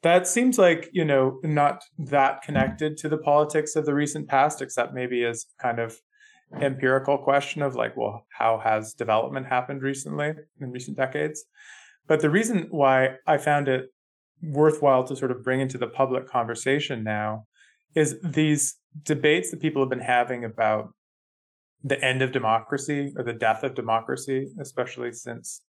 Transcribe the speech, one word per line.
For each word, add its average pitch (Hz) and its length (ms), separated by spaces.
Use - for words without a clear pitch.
That 180 240
seems 247 300
like, 175 360
you 170 100
know, 135 400
not 147 380
that 139 440
connected 151 560
to 151 120
the 156 80
politics 151 580
of 151 100
the 147 80
recent 147 360
past, 143 320
except 127 320
maybe 123 320
as 117 220
kind 117 180
of 113 200
empirical 135 560
question 139 440
of, 131 140
like, 117 220
well, 110 280
how 113 220
has 110 340
development 131 540
happened 131 340
recently 147 500
in 127 100
recent 123 240
decades? 147 480
But 156 140
the 156 80
reason 202 400
why 131 460
I 151 120
found 147 300
it 131 200
worthwhile 147 640
to 131 120
sort 127 140
of 123 120
bring 131 160
into 131 180
the 120 100
public 131 400
conversation 120 760
now 107 440
is 151 280
these 151 540
debates 151 480
that - 80
people 156 220
have 131 80
been 127 100
having 123 460
about 110 480
the 135 200
end 131 180
of 127 100
democracy 135 840
or 127 60
the 117 100
death 110 300
of 131 120
democracy, 131 720
especially 123 520
since 117 580